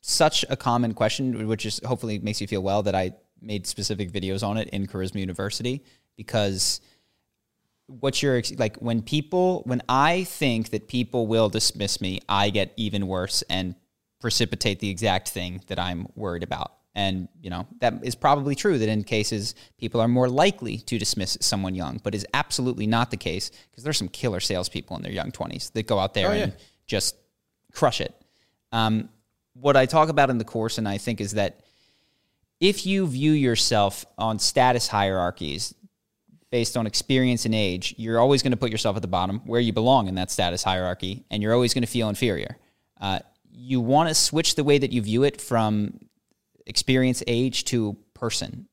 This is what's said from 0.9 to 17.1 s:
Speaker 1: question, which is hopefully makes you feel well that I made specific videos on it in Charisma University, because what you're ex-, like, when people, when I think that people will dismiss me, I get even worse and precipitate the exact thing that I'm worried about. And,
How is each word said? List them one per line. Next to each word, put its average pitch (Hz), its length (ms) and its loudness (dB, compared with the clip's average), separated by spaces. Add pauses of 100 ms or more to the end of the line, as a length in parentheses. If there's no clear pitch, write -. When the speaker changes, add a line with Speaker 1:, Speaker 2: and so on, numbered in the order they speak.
Speaker 1:
question, 110 540 -2
which 110 180 -2
is 104 180 -6
hopefully 113 360 -4
makes 104 200 -4
you 101 60 -6
feel 95 160 -2
well 98 220 0
that 98 100 0
I 92 180 0 (280)
made 104 260 -8
specific 98 460 -4
videos 95 340 -4
on 104 120 -2
it 110 100 -4
in 98 180 -6
Charisma 92 300 -6
University, 101 680 -6 (340)
because 101 640 -2 (1040)
what 135 360 -2
you're 139 140 4
ex-, 120 220 -2
like, 110 180 0
when 117 260 -2
people, 180 640 0
when 123 220 -2
I 156 360 4
think 117 460 -2
that - 180 -6
people 123 380 -2
will 113 220 4
dismiss 104 520 -2
me, 95 280 -4
I 101 220 4
get 98 260 0
even 101 300 -2
worse 92 440 -2
and 92 240 -2 (460)
precipitate 110 600 -2
the 101 100 -4
exact 95 380 0
thing 90 400 -8
that 92 100 -6
I'm 90 380 -4
worried 87 260 -4
about. - 300 -6 (240)
And, 95 320 -2 (120)